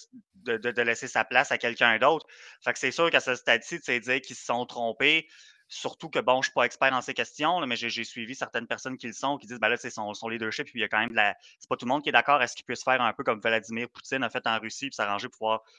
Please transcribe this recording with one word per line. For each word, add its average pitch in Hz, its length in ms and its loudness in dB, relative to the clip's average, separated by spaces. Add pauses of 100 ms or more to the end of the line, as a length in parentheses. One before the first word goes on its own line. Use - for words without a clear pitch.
(340)
de, 113 240 -2
de, 117 140 -2
de 120 100 0
laisser 117 260 0
sa 113 160 0
place 131 280 4
à 117 60 2
quelqu'un 117 400 2
d'autre. 147 280 4 (360)
Fait 120 120 0
que - 40 -6
c'est 131 140 0
sûr 165 180 2
qu'à 143 100 4
ce 127 140 0
stade-ci, 123 440 0
tu 147 60 -12
sais, 123 160 0
dire 127 200 0
qu'ils - 160 -12
se - 80 -16
sont 123 220 -2
trompés, 131 600 0 (400)
surtout - 440 -8
que, 143 80 -2
bon, 127 240 4
je - 60 0
suis - 40 -6
pas 127 120 2
expert 131 280 2
en 127 80 0
ces 127 140 -8
questions, 151 440 0
là, 151 80 -2
mais 120 80 -2
j'ai, 113 140 -4
j'ai 113 160 -4
suivi 113 300 -10
certaines 120 320 -6
personnes 127 320 -6
qui 127 80 -12
le 110 80 -10
sont, 139 240 -4
qui 110 80 -18
disent, « 120 140 -10
Ben 110 100 4
là, 120 80 2
c'est 123 120 -10
son, 107 220 -6
son 113 160 -8
leadership, 113 380 -4
puis - 120 -20
il 110 40 -2
y - 20 0
a 104 40 -4
quand 107 120 2
même 113 80 0
de 113 80 -6
la, » 104 180 4 (240)
c'est - 100 -20
pas 127 80 -2
tout 123 100 -10
le - 20 -2
monde 143 140 0
qui 147 80 -2
est - 20 0
d'accord 135 280 6
à 123 60 4
ce - 80 -10
qu'il - 120 -16
puisse - 180 -6
faire 131 160 2
un 113 140 2
peu 135 100 -8
comme 113 160 0
Vladimir 113 480 0
Poutine - 340 -6
a 117 60 -2
fait - 180 -6
en 113 140 0
Russie, 113 280 -8
puis 131 60 -12
s'arranger 101 340 -2
pour - 100 -18
pouvoir 110 240 0 (160)